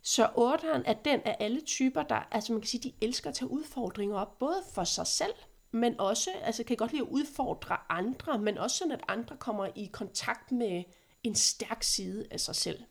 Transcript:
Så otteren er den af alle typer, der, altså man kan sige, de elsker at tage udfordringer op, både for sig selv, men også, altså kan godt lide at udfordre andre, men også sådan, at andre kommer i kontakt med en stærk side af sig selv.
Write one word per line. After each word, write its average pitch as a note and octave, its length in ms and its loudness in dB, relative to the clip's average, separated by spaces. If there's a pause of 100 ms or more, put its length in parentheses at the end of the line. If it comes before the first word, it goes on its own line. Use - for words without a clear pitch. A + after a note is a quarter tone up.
Så - 340 6
otteren D4+ 500 4
er A3 80 4
den D4 320 4
af - 140 0
alle A3+ 220 0
typer, C4 420 2
der, A2 280 0
altså G#3+ 220 -2
man A3 80 0
kan G#3+ 60 -6
sige, A#3+ 160 -2
de A#3+ 180 -6
elsker A#3+ 280 -2
at C#4+ 60 -6
tage - 160 -4
udfordringer A3 680 -4
op, G3 220 -6
både D4+ 160 0 (180)
for F#3+ 100 0
sig - 240 0
selv, - 260 0 (380)
men A#3 280 2
også, G3 300 2 (140)
altså A#3 200 -2
kan A#3 140 0
godt A3 140 0
lide D4+ 120 0
at - 60 -2
udfordre - 680 -2 (120)
andre, A3+ 500 0
men G#3 180 0
også A3+ 200 -2
sådan, E4 140 0
at B3 160 -4
andre A#3 300 -4
kommer G#3 380 -4
i G3 180 -8
kontakt - 580 -4
med G#3 320 0 (400)
en G#3+ 120 0
stærk - 480 2
side G3 480 -2
af - 80 -6
sig - 160 -2
selv. - 360 -2